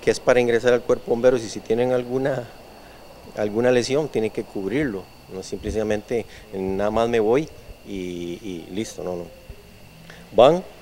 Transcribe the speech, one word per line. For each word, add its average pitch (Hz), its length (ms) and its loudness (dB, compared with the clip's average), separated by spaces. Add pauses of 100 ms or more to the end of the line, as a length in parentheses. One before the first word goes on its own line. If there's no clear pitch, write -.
que 117 80 4
es 107 80 -2
para 123 200 4
ingresar 120 320 4
al 120 100 4
cuerpo 123 240 0
de - 40 -4
bomberos, 123 340 2
y 107 60 -8
si 104 100 -10
tienen 120 340 0
alguna, 127 540 -2 (880)
alguna 107 360 0
lesión, 127 360 0
tienen 110 220 -2
que 110 140 -6
cubrirlo, 101 600 -4 (300)
no 95 80 -10
simplemente, 107 840 -4 (260)
"Nada 95 380 -2
más 113 180 2
me 120 100 2
voy 123 300 2 (380)
y, 87 560 -8
y 87 280 -10
listo", 95 320 -8
no, 90 120 -6
no. 87 80 -8 (1120)
Van, 151 280 8 (180)